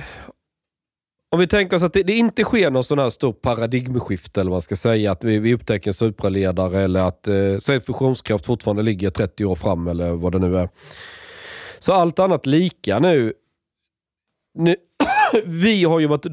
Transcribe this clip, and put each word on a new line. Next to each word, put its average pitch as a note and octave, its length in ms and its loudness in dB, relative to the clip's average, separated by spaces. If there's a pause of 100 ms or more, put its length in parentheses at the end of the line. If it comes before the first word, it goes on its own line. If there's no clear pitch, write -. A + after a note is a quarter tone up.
(1300)
Om E3 80 2
vi F3+ 80 4
tänker G3 280 0
oss E3+ 80 2
att E3+ 100 0
det, G3 100 2
det F#3 100 0
inte A3+ 300 2
sker F#3+ 280 2
någon C3 120 2
sån C#3+ 160 0
här B2+ 100 2
stor A#2 240 -2
paradigmskifte, A#2+ 1080 -4
eller F#2 100 0
vad F#2 40 0
man F2+ 60 -2
ska - 140 -8
säga, A2 360 2
att F#2+ 120 -6
vi, A2 160 2
vi A#2 140 2
upptäcker G#2+ 360 -2
en F#2+ 40 0
supraledare F#2+ 880 0
eller F#2+ 260 0
att, - 200 -8
eh, G2 340 0
säg C3+ 200 0
fusionskraft B2 640 -2
fortfarande G#2+ 380 -2
ligger G2 260 -2
trettio G2+ 360 -2
år F#2 100 0
fram F2 320 -2
eller E2+ 240 -2
vad F2 200 -2
det F#2 80 0
nu F#2 180 2
är. F2+ 120 0 (1120)
Så F3 140 2
allt E3+ 260 2
annat F#3 260 2
lika C3+ 540 0
nu, C#3+ 340 2 (1200)
nu E3+ 180 2 (340)
<coughs> F#5 360 2
vi F3+ 380 2
har E3 160 4
ju D3+ 80 2
varit D3 260 0